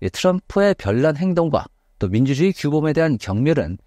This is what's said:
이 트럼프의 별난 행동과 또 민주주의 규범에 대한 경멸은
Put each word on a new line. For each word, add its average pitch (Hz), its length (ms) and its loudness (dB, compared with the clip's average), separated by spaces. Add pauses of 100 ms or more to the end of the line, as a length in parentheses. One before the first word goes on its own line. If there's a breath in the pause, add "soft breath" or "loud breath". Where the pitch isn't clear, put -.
이 95 80 -2
트럼프의 190 640 0
별난 131 420 0
행동과 170 500 -2 (320)
또 98 100 -2
민주주의 135 440 2
규범에 151 400 0
대한 160 260 2
경멸은 107 680 -2